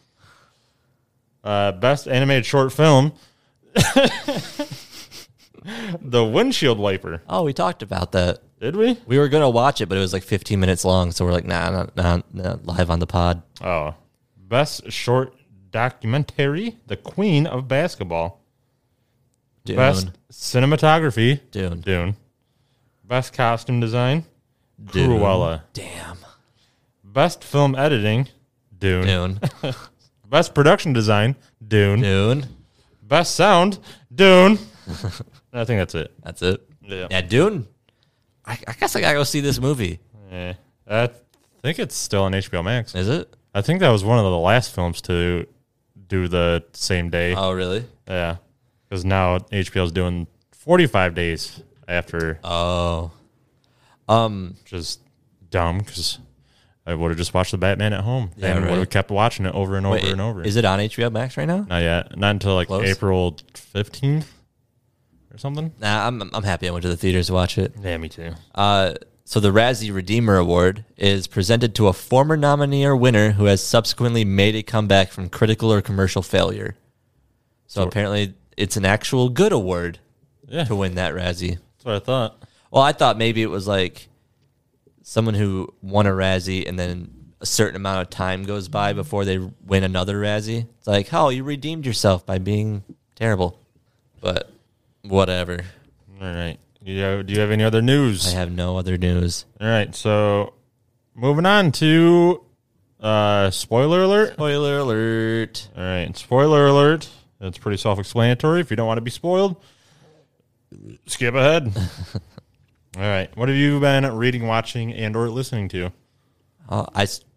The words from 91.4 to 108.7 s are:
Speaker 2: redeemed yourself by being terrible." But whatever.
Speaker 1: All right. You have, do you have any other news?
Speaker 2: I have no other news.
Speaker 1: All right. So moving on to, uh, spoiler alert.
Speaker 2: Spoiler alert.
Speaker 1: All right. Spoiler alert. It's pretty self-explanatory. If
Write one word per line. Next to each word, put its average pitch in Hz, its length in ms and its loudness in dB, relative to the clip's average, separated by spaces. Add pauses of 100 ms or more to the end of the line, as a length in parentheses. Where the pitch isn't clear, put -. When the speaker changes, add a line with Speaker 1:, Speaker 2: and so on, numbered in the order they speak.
Speaker 2:
redeemed 147 420 -8
yourself 104 400 0
by 95 120 -4
being 104 460 -4 (320)
terrible." 92 440 -2 (600)
But 92 280 -4 (540)
whatever. 92 560 0 (600)
Speaker 1:
All 95 120 -10
right. 85 240 -8 (240)
You 95 200 -8
have, 98 240 -4
do 98 80 -6
you 104 80 0
have 107 100 0
any 107 140 2
other 110 160 2
news? 120 520 2
Speaker 2:
I 90 40 -4
have 90 140 -4
no 90 260 -4
other 92 200 -2
news. 87 460 0 (160)
Speaker 1:
All 107 80 -6
right. 113 260 0
So 104 600 0 (600)
moving 147 320 0
on 196 280 4
to, 170 680 4 (600)
uh, 104 500 2
spoiler 151 520 0
alert. 208 300 2
Speaker 2:
Spoiler 143 460 -2
alert. 113 960 -2
Speaker 1:
All 90 80 -10
right. 90 340 -4
Spoiler 143 500 4
alert. 147 420 4 (320)
It's 95 160 -8
pretty 104 200 -4
self-explanatory. 120 840 0
If 151 100 -6